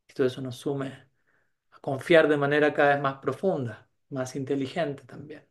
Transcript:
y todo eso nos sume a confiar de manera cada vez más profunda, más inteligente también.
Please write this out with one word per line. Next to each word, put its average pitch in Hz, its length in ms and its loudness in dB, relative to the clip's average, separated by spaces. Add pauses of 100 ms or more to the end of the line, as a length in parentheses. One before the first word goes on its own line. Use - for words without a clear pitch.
y - 60 -20
todo 135 120 2
eso 127 160 -2
nos 127 140 -8
sume 139 320 -4 (840)
a - 80 -20
confiar 147 480 4
de 151 100 4
manera 147 360 2
cada 143 200 4
vez 143 80 -2
más 135 160 -2
profunda, 135 680 -4 (220)
más 131 260 -6
inteligente 139 680 -4
también. 151 460 -18